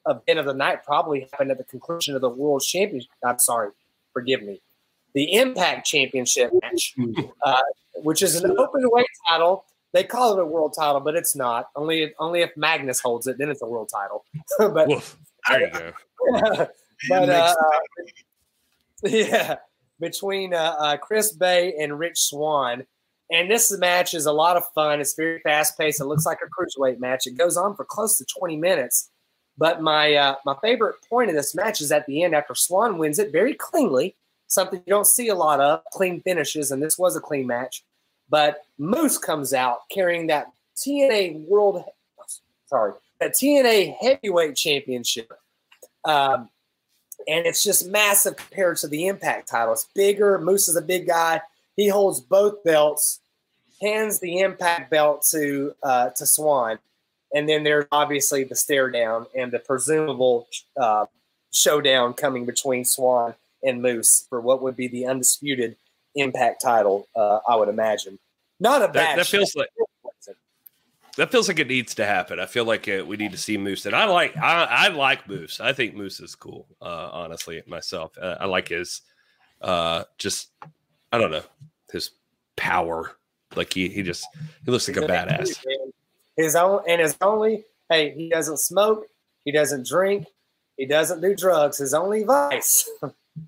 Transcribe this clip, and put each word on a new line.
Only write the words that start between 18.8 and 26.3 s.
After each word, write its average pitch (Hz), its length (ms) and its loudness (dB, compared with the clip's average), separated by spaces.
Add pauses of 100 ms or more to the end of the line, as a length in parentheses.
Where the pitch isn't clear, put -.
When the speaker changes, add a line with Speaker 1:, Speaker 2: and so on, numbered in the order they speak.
Speaker 1:
<laughs> - 0 -
yeah, 208 520 2 (440)
between, 190 540 -6
uh, 160 240 0
uh, 147 200 0
Chris 214 340 -2
Bay 180 480 2
and 147 180 -4
Rich 165 220 -4
Swann. 143 640 0 (460)
And 170 180 2
this 220 300 2
match 180 340 2
is 156 140 -2
a 151 40 2
lot 156 240 4
of 170 120 -2
fun. 151 320 0
It's 143 160 -4
very 165 240 -4
fast-paced. 151 600 0
It 143 60 -6
looks 151 220 -2
like 160 160 -4